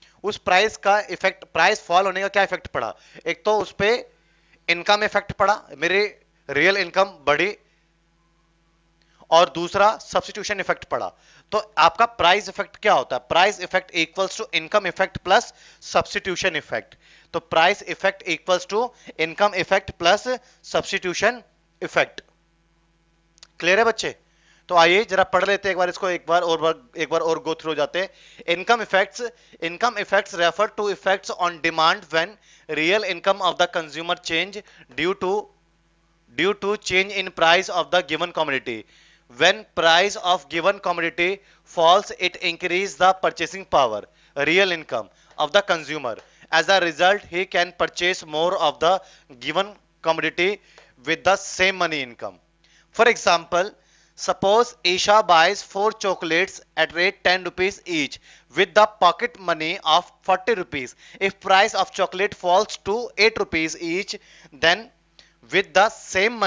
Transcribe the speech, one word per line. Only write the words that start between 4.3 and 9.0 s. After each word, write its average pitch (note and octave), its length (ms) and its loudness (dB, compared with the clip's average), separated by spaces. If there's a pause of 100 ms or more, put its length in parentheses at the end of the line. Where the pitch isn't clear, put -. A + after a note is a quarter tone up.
इनकम F3 360 2
इफेक्ट G3+ 280 -2
पड़ा, G3+ 280 0 (180)
मेरी G3 280 0 (420)
रियल D#3 280 2
इनकम F#3 500 -2
बढ़ी, E3 300 0 (1700)